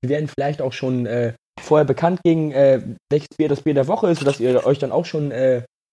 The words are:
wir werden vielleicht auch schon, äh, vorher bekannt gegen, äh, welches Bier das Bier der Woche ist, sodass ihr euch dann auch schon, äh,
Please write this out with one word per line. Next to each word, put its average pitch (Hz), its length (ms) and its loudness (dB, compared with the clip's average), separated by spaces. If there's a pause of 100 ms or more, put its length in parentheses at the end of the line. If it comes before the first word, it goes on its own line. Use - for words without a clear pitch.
wir 123 80 -4
werden 147 200 -2
vielleicht 143 320 -4
auch 131 100 -4
schon, 127 340 -4
äh, 117 280 -2 (280)
vorher 151 220 4
bekannt 170 400 0
gegen, 160 300 2
äh, 135 280 4 (300)
welches 147 160 -2 (100)
Bier 151 120 0
das 139 120 0
Bier 156 120 0
der 139 140 2
Woche 185 220 0
ist, 170 100 2
sodass 139 200 0
ihr 123 260 2
euch 143 140 2
dann 123 140 -4
auch 160 120 0
schon, 147 260 -4
äh, 127 320 0 (280)